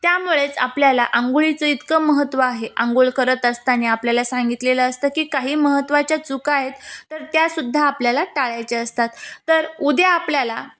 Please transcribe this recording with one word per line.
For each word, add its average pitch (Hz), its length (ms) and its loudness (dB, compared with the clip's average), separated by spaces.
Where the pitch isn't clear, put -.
त्यामुळेच 339 560 0
आपल्याला 254 460 2
आंघोळीचं 294 640 0
इतकं 302 360 0
महत्त्व 285 380 2
आहे. 240 280 0
आंघोळ 240 320 2
करत 247 360 0
असताना 240 460 0
आपल्याला 240 320 0
सांगितलेलं 247 580 0
असतं 254 260 0
की 294 160 0
काही 285 320 -2
महत्त्वाच्या 294 640 2
चुका 285 360 -4
आहेत 269 180 -2
तर 311 60 -12
त्यासुद्धा 294 520 0
आपल्याला 269 380 0
टाळायच्या 233 560 -4
असतात. 233 300 -2
तर 320 180 4
उद्या 294 280 2
आपल्याला 285 540 -2